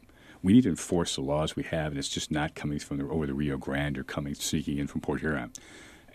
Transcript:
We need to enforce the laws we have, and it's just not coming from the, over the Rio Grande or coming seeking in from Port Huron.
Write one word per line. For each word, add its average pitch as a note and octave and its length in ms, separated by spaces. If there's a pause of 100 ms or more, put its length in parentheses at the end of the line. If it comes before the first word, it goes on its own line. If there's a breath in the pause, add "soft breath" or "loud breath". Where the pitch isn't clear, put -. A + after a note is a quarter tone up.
(420 soft breath)
We - 120
need B2+ 100
to C3 60
enforce - 460
the C#2+ 60
laws D2 340
we - 80
have, D2+ 280
and D2 80
it's C#2 100
just - 220
not D2+ 240
coming D2 240
from - 180
the, C#2 100
over D2+ 200
the C2+ 80
Rio C#2+ 220
Grande C#2 420
or C2+ 40
coming C#2+ 300
seeking D2 460
in C#2+ 80
from - 140
Port C#2+ 200
Huron. D2+ 300 (640 loud breath)